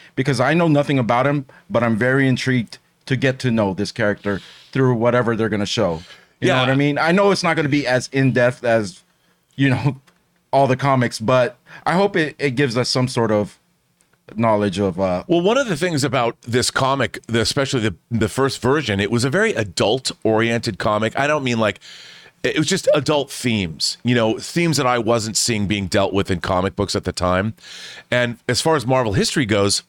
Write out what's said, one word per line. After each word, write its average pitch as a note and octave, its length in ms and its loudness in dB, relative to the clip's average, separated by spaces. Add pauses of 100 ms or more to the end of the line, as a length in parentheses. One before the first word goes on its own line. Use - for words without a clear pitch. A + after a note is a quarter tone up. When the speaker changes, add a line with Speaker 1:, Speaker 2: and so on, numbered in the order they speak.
(160)
Speaker 1:
because C3+ 240 -2
I C3 140 2
know E3+ 140 2
nothing C#3+ 320 2
about A#2+ 280 2
him, C#3+ 180 -2 (240)
but A#2 140 0
I'm A2+ 140 0
very C3 300 2
intrigued B2+ 500 -2 (280)
to C3 120 -2
get C3 220 0
to B2+ 120 -2
know G#2 220 0
this G2 180 -6
character G2+ 480 -2 (320)
through C3 240 2
whatever A#2 400 2
they're A2 140 0
gonna G2+ 160 -2
show. F2 360 -2 (380)
You F3+ 100 0
know F3 60 2
Speaker 2:
Yeah. C3 60 2
Speaker 1:
what B2 80 0
I C3+ 60 2
mean? C#3+ 220 0
I D#3 140 0
know G3+ 200 4
it's - 120 -2
not E3 120 0
gonna D#3 140 0
be C#3+ 180 0
as B2+ 260 0
in-depth B2+ 500 2
as, A2+ 380 0 (540)
you C3+ 160 2
know, C3 260 -2 (280)
<laughs> - 280 -16
all C3+ 140 4
the B2+ 100 2
comics, C3 420 0
but A#2+ 380 2 (280)
I D#3 100 0
hope G3+ 200 2
it, D#3 240 -2
it C#3+ 120 0
gives B2 260 0
us B2 120 0
some B2+ 180 0
sort A#2 240 0
of G#2 260 0 (800)
knowledge G#2 440 0
of, F#2+ 200 0
uh F2+ 280 0
Speaker 2:
Well, E3+ 140 2
one G#3+ 160 2
of C#4 100 0
the F3+ 100 -2
things D#3 260 -2
about A#2+ 400 -2
this A#2 280 0
comic, C3 560 -2
the, A#2 140 0
especially C3+ 400 -2
the, G#2 140 -2 (140)
the A2 200 0
first C3+ 320 -2
version, B2 380 0
it G#2 120 0
was A#2 140 0
a C#3 40 0
very G3+ 240 0
adult-oriented A2+ 1300 -2
comic. G#2+ 400 0
I C#3 80 0
don't D3+ 160 0
mean, A#2+ 160 0
like, G#2 200 0 (640)
it C3+ 140 0
was D#3 100 0
just - 260 -2
adult D3 360 0
themes, G2+ 720 -4
you B2 120 2
know, A2+ 240 2
themes E3 380 -2
that C#3 100 0
I B2 120 2
wasn't A2 380 0
seeing G#2 300 -2
being G2 200 -2
dealt G2 260 0
with G2 180 0
in F2 80 -2
comic F#2 360 -2
books G2+ 200 -2
at F#2+ 80 -4
the F#2 80 -6
time. F#2 420 -2 (560)
And A#2+ 280 -2 (100)
as B2 140 0
far D#3+ 140 2
as A#2+ 120 -2
Marvel B2+ 260 2
history E3 320 0
goes G2+ 440 2